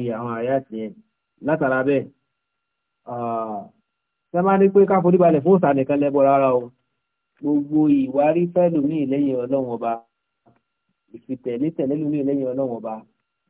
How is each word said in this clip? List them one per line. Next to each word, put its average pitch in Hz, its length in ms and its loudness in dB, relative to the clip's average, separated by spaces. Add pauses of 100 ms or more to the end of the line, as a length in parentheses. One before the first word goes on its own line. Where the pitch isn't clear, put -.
àwọn 117 260 -8
àyà 123 260 -4
tiẹ̀. 110 300 -10 (520)
Látara 135 400 -2
bẹ́ẹ̀, 135 260 0 (960)
ah, 113 540 -8 (760)
ṣé 175 60 0
máa 196 180 2
ní 196 100 6
pé 196 140 4
ká 196 180 4
forí 175 180 4
balẹ̀ 165 260 4
fún 180 100 4
òòṣà 180 180 4
nìkan 139 280 0
lẹ́bọ 143 220 0
rárá 139 280 4
o. 123 140 0 (760)
Gbogbo 147 380 0 (140)
ìwárí 143 520 2
fẹ́lòmíì 160 600 0
lẹ́yìn 135 300 -2
Ọlọ́run 127 320 -2
Ọba, 117 240 -6 (1200)
ìfitẹ̀lé 127 560 -8
tẹ̀lé 143 260 -4
lómíì 147 280 -4
lẹ́yìn 139 240 -2
Ọlọ́run 127 240 -4
Ọba 110 220 -10 (560)